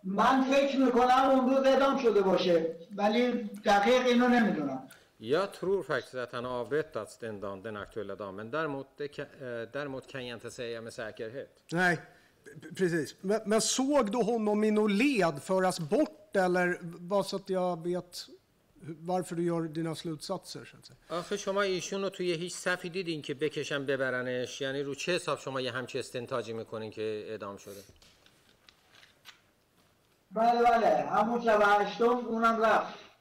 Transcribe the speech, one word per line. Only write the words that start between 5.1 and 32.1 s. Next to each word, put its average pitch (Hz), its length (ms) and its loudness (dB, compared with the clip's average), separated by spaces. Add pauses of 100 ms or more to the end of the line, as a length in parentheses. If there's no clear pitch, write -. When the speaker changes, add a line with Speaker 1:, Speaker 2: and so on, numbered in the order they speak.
Speaker 2:
Jag 147 280 0 (120)
tror 185 240 -2
faktiskt 131 320 -6
att 123 220 -8
han 120 80 -6
har 123 200 -6
avrättats 127 520 -4
den 107 260 -10
dagen, 98 240 -8
den 107 180 -8
aktuella 98 300 -8
dagen, 98 200 -10
men 107 160 -10
däremot, 143 360 -6 (100)
det 147 100 -10
kan, 143 180 -10
eh, 120 380 -10 (140)
däremot 135 300 -8
kan 127 200 -10
jag 120 100 -10
inte 113 140 -14
säga 117 300 -10
med 113 120 -14
säkerhet. 113 760 -12
Speaker 3:
Nej, 175 240 2 (680)
p-, - 80 -18 (100)
precis. 170 280 0 (220)
Men, 220 120 0 (100)
men 220 100 4
såg 269 420 2 (120)
du - 40 0 (120)
honom 214 320 2
i 214 80 4
något 214 200 4 (100)
led 196 340 2 (140)
föras 185 300 2
bort, 208 560 -2 (100)
eller 180 200 2 (460)
bara 202 120 2
så 196 120 -6
att 190 140 -8
jag 180 340 0
vet 175 300 -4 (960)
varför 180 240 -2
du 170 160 -2
gör 165 100 0
dina 165 340 -4
slutsatser, 160 720 -10
så - 120 -20
att - 80 -20
säga? - 120 -20 (120)
Speaker 2:
آخه 175 280 -6
شما 196 240 -2
ایشون 196 400 -2
رو 196 80 -2
توی 180 240 -4
هیچ 170 200 -6
صفی 180 360 -4
دیدین 165 320 -6
که 147 120 -6
بکشن 143 520 -4
ببرنش؟ 127 760 -2
یعنی 139 220 -4
رو 139 120 -6
چه - 160 -4
حساب 156 280 -2
شما 131 220 -6
یه 127 100 -4
همچین 123 280 -6
استنتاجی 117 540 -6
می‌کنین 110 380 -8
که 107 360 -6
اعدام 101 300 -10
شده؟ 101 240 -16 (2500)
Speaker 1:
بله، 233 320 4
بله، 226 240 6
همون 233 540 2
شب 214 240 4
هشتم 202 400 4
اونم 226 560 2